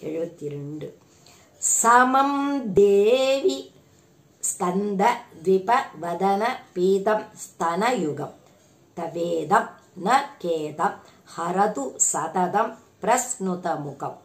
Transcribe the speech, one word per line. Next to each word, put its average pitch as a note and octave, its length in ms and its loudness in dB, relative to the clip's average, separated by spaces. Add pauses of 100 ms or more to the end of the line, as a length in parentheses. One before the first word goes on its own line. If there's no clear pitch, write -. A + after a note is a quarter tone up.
எழுபத்தி E3 480 -8
ரெண்டு. C#3+ 320 -10 (760)
சமம் C4 760 4 (380)
தேவி C4 800 4 (840)
ஸ்கந்த F#3+ 600 -2 (420)
த்விப F#3 240 2 (340)
வதன F#3+ 400 0 (320)
பீதம் F#3+ 500 2 (200)
ஸ்தனயுகம் E3+ 920 -2 (600)
தவேதம் E3+ 720 -2 (360)
ந G3 40 -2 (340)
கேதம் E3 540 -4 (380)
ஹரது F#3 500 -2 (260)
சததம் F3+ 600 -2 (300)
பிரஸ்னுத F#3+ 640 -2 (180)
முகம். C#3+ 400 -10